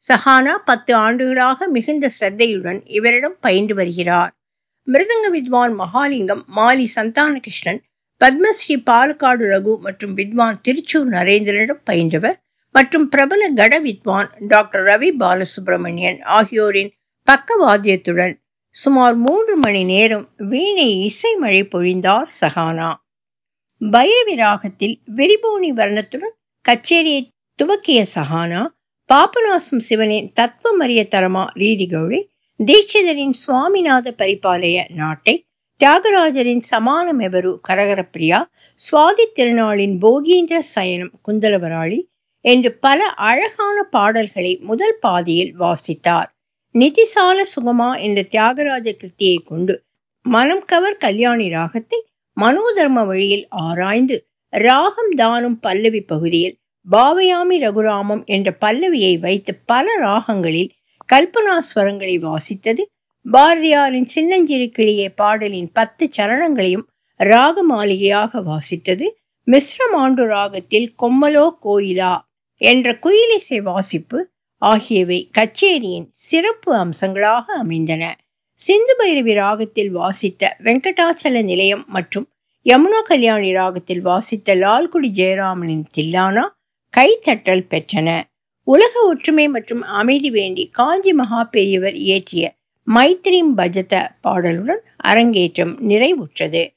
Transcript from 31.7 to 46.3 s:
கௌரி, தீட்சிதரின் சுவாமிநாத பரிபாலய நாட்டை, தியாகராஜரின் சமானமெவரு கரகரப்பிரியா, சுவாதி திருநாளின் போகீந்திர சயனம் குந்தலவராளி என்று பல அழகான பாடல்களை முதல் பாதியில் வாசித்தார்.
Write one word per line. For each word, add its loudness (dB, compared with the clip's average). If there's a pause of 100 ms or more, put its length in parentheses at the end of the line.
கௌரி, -4 (400)
தீட்சிதரின் 2
சுவாமிநாத 0
பரிபாலய -2
நாட்டை, -4 (460)
தியாகராஜரின் 2
சமானமெவரு -2 (100)
கரகரப்பிரியா, -2 (400)
சுவாதி 4
திருநாளின் 0
போகீந்திர 2
சயனம் -6
குந்தலவராளி -2 (460)
என்று 4
பல 2 (220)
அழகான -2 (120)
பாடல்களை -2
முதல் -2
பாதியில் -2
வாசித்தார். -2 (460)